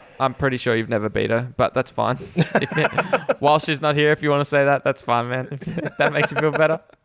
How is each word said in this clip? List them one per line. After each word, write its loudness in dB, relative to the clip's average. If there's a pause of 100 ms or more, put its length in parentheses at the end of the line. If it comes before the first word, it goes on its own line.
(200)
I'm 0
pretty 0
sure 0
you've -2
never -2
beat -2
her, -2
but 0
that's -2
fine. -2 (100)
<laughs> -12
If, 0
while 4
she's -4
not 0
here, 4
if 0
you 0
wanna 2
say 2
that, 2
that's -2
fine, 0
man. -4
<laughs> -12
If -8
that 2
makes 0
you -4
feel 0
better. 2 (260)